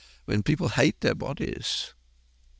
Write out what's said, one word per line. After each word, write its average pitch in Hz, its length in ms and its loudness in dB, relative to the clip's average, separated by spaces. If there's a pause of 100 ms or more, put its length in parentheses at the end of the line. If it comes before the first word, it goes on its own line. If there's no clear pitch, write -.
(260)
when 104 160 2
people 151 260 0
hate 127 320 2
their - 140 2
bodies. - 800 -4 (640)